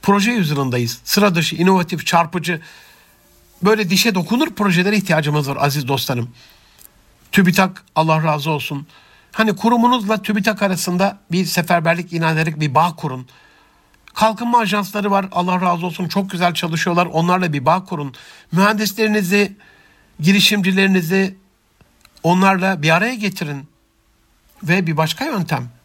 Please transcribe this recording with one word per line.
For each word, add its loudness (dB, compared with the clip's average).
Proje 2
yüzyılındayız. -2
Sıra 2
dışı, -2
inovatif, 2
çarpıcı, -2
böyle 2
dişe 2
dokunur -2
projelere 2
ihtiyacımız 0
var -6
aziz 0
dostlarım. -4
TÜBİTAK, 2
Allah 2
razı -2
olsun. -6
Hani 0
kurumunuzla 0
TÜBİTAK -2
arasında -2
bir 0
seferberlik -2
ilan -2
ederek -2
bir -2
bağ 2
kurun. -10
Kalkınma 2
ajansları -2
var, 0
Allah 0
razı 0
olsun, -6
çok -2
güzel -2
çalışıyorlar. -2
Onlarla 0
bir -2
bağ 2
kurun. -8
Mühendislerinizi, 2
girişimcilerinizi 2
onlarla 2
bir 2
araya 2
getirin. -6
Ve 0
bir -2
başka -2
yöntem. -4